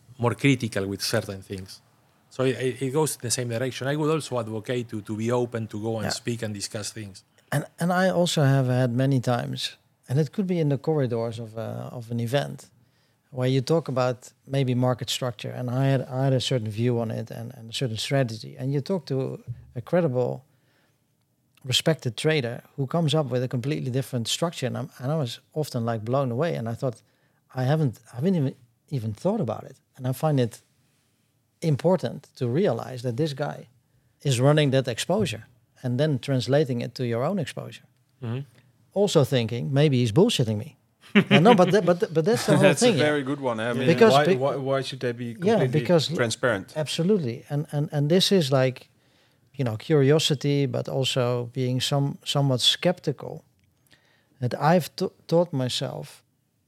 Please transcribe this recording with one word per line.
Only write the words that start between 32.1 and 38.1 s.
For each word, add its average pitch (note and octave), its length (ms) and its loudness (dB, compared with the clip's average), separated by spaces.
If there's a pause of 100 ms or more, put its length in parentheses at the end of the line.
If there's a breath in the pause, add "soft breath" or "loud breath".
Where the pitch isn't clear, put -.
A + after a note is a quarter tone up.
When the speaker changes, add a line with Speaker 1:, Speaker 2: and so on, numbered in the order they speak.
Speaker 2:
to B2+ 100 -2
realize B2 560 -2
that A#2+ 140 -4
this D3+ 160 -2
guy C#3+ 340 -8 (540)
is C3 180 0
running D3 320 4
that C3 160 2
exposure C#3 580 -4 (380)
and B2 160 -2
then D3 200 0
translating C3 640 0
it B2 140 -10
to C3 100 -4
your A#2 180 -2
own F#3 160 -2
exposure. B2 440 -10 (400)